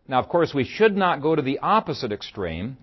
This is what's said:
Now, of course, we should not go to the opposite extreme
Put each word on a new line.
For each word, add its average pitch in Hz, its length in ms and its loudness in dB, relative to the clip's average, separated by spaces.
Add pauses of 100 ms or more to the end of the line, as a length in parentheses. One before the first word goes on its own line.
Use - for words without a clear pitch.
Now, 131 100 0
of 123 120 -2
course, 170 260 0
we 135 80 2
should 202 340 2
not 175 240 2
go 160 140 2
to 147 80 0
the 135 160 -2
opposite 165 520 0
extreme 98 720 -6